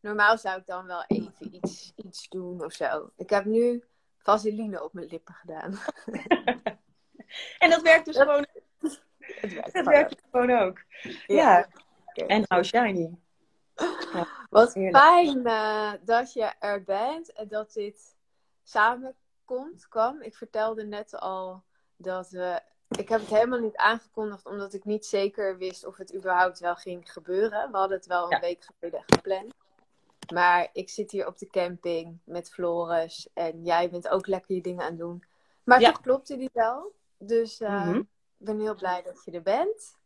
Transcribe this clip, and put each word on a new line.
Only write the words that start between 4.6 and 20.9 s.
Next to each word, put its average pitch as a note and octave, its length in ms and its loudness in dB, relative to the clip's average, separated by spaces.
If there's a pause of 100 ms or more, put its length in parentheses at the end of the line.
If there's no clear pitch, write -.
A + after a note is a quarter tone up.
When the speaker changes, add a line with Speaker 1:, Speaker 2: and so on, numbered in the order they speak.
Speaker 1:
op D#3+ 80 -14
mijn F3 140 -12
lippen E3 280 -16
gedaan. - 440 -12
<laughs> - 1800 -6
Speaker 2:
En E4+ 120 6
dat E4 120 4
werkt D#4+ 220 6
dus D#4 120 -6
Speaker 1:
Dat C#4 100 8
Speaker 2:
gewoon. C#4+ 200 2 (320)
Speaker 1:
het - 760 -12
werkt - 20 -14
Speaker 2:
Dat - 160 -10
Speaker 1:
gewoon D#4+ 220 2
Speaker 2:
werkt D4 200 6
Speaker 1:
ook. - 60 -16 (120)
Speaker 2:
gewoon B3 200 2 (100)
ook. F#3 220 -2 (440)
Speaker 1:
Ja. G3+ 100 2 (220)
Speaker 2:
Ja. - 80 2 (400)
Speaker 1:
Oké. - 180 -10
Speaker 2:
En G#3 240 2
how F3+ 160 4
shiny. F#3+ 460 0 (1000)
Ja, F#3 140 -4 (240)
Speaker 1:
Wat A#3+ 240 6
Speaker 2:
heerlijk. F#3+ 300 2
Speaker 1:
fijn, D#4 420 6
eh, G#3+ 460 -2 (120)
dat A#3 280 0
je A3+ 260 -4
er G3+ 260 -4
bent A#3+ 480 -6
en G#3+ 160 -14
dat G#3+ 240 -8
dit G#3 440 -12 (720)
samenkomt, C4 1000 -10
kwam. B3 340 -2
Ik A3 140 -16
vertelde A3 480 -6
net G#3 360 -12